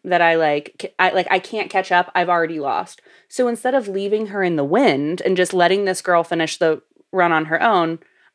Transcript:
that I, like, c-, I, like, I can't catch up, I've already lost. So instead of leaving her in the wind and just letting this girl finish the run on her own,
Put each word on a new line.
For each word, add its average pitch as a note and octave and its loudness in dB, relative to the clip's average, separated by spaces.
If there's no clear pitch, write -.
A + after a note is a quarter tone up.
that F3 0
I, E3 4
like, D3 -2
c-, F#3+ -10
I, F#3 2
like, F#3 0
I F#3+ 2
can't G#3 -8
catch F#3+ -2
up, F3+ 2
I've F3 0
already E3 0
lost. C3 -6
So B3 -2
instead B3 -2
of A3+ 0
leaving G3+ -2
her G3 -4
in F3 0
the C#3+ 0
wind D#3+ 2
and F#3+ 0
just F3+ 0
letting F#3+ 2
this F#3 -4
girl E3+ 2
finish E3 -4
the D#3+ 0
run F3 2
on D#3 0
her D#3+ -2
own, E3+ 2